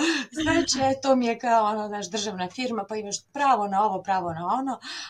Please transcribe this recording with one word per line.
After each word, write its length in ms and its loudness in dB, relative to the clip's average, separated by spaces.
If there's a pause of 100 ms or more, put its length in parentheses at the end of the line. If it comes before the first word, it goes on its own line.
(320)
Znači, 500 2
e, 200 2
to 140 4
mi 100 2
je 140 0
kao, 260 4
ono, 220 -2
znaš, 220 -8
državna 400 -4
firma, 400 -4
pa 60 -6
imaš 280 -6
pravo 440 2
na 160 2
ovo, 200 0
pravo 300 -2
na 140 -6
ono, 320 -2 (300)